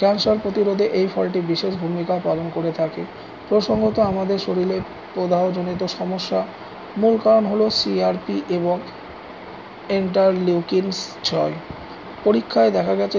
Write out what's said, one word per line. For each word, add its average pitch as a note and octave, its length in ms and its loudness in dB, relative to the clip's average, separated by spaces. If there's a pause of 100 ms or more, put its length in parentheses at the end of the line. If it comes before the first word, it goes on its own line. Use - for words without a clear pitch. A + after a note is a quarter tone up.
ক্যান্সার G#3 420 4
প্রতিরোধে G3+ 440 2 (140)
এই F#3+ 120 4
ফলটি F#3 280 0 (100)
বিশেষ F#3 220 0 (100)
ভূমিকা F3 320 -2 (120)
পালন E3 200 0 (100)
করে E3 140 0 (100)
থাকে। E3 220 -2 (460)
প্রসঙ্গত, G#3+ 480 2 (140)
আমাদের F#3+ 360 0
শরীরে F#3 300 0 (380)
প্রদাহজনিত F3+ 680 0 (160)
সমস্যা F#3 420 -2 (600)
মূল A3+ 140 6 (100)
কারণ A3 260 6
হলো G#3+ 160 4 (120)
সিআরপি F#3 580 0 (220)
এবং F3 180 2 (1200)
ইন্টারলিউকিন F#3 880 2 (400)
ছয়। D#3 280 0 (720)
পরীক্ষায় A3 520 4
দেখা F#3 240 2
গেছে G3+ 180 0